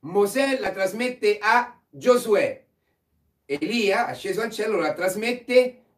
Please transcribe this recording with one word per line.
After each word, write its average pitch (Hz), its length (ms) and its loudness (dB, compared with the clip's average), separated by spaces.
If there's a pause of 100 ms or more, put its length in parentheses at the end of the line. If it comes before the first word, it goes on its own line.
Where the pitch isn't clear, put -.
Mosè 208 580 0
la 190 140 -4
trasmette 208 640 -2
a 233 400 0 (100)
Giosuè, 208 760 0 (800)
Elia, 196 600 0
asceso - 340 -6
al 233 100 -4
cielo, 214 280 -2
la 156 160 -2
trasmette 240 880 0 (160)